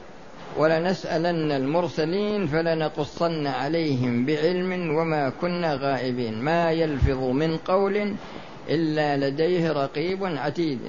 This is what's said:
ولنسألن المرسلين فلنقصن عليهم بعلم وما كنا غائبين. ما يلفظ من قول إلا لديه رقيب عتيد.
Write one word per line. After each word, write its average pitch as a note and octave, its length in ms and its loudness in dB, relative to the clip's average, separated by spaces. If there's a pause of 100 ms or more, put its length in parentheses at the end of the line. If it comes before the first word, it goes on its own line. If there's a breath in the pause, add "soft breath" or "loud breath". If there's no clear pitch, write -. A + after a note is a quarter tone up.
(560)
ولنسألن D#3+ 960 2
المرسلين E3+ 920 0
فلنقصن D#3+ 1000 0
عليهم C3 800 0
بعلم F3 680 0
وما D#3 440 0
كنا F3 340 0
غائبين. B2 680 -2
ما E3 300 2
يلفظ C#3 520 2
من D3+ 320 2
قول G3 580 0 (540 loud breath)
إلا D3+ 600 2
لديه E3 440 2
رقيب D3+ 520 -2
عتيد. D3+ 540 -2 (100)